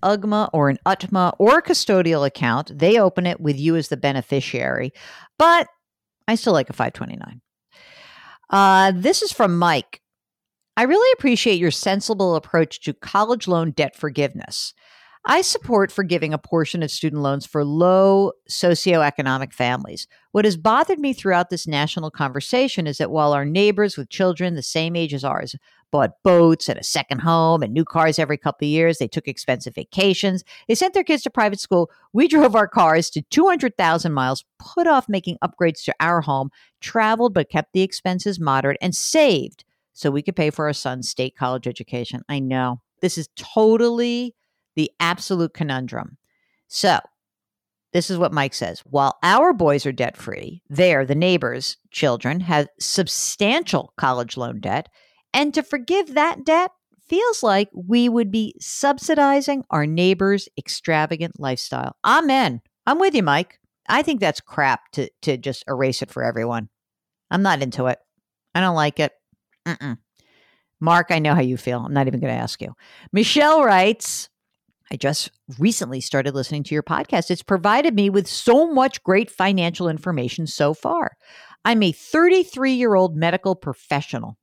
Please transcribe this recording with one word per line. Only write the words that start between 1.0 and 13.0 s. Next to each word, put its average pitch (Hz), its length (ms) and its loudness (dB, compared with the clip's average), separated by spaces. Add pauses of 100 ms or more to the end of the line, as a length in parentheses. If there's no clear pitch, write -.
or 233 180 6
a 339 60 2
custodial 165 640 2
account. 131 500 -2
They 190 220 4
open 185 260 2
it 175 160 -4
with 147 160 0
you 160 180 2
as 160 120 -2
the 143 100 -6
beneficiary. 131 960 -4 (460)
But 339 280 4 (600)
I 226 80 2
still 220 180 0
like 139 160 0
a 131 40 -10
five 120 200 -2
twenty-nine. - 480 -14 (1080)
Uh, 196 420 6
this 214 300 0
is 403 100 -4
from 185 240 2
Mike. 170 440 0 (760)
"I 220 60 2
really 403 300 4
appreciate 240 460 2
your 170 120 2
sensible 196 640 0
approach 160 460 -2
to 147 120 -6
college 220 540 -2